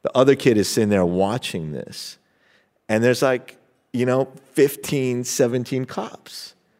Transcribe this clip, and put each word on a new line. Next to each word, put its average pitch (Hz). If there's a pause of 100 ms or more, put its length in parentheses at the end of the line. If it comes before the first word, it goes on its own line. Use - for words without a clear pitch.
The -
other 135
kid 127
is 95
sitting 107
there 95
watching 92
this. - (720)
And 110
there's, 127
like, 131 (360)
you 123
know, 131 (260)
fifteen, 131
seventeen 127
cops - (260)